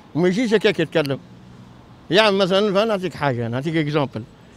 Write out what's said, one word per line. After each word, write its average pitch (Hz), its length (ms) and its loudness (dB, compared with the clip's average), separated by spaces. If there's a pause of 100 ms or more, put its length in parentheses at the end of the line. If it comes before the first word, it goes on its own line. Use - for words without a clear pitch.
(140)
وما 180 140 2
يجيش 214 260 0
هكاك 202 260 2
يتكلم. 147 380 0 (920)
يعني 202 260 4
مثلًا، 196 380 0
فأنا 196 100 2
نعطيك 185 300 -4
حاجة، 120 340 -2
نعطيك 135 280 -4
example. 147 460 -2 (340)